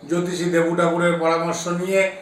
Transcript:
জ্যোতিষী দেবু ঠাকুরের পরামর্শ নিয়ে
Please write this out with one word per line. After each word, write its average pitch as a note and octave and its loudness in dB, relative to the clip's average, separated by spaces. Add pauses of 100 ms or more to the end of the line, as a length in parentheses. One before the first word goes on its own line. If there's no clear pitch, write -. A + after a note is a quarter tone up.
জ্যোতিষী F3 -2
দেবু E3+ 2
ঠাকুরের E3+ 2
পরামর্শ E3 0
নিয়ে F#3+ 0 (120)